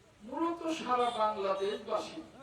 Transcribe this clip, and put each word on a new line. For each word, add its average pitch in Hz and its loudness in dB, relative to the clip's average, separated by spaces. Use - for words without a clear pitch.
মূলত 320 -2
সারা 240 2
বাংলাদেশবাসী 214 0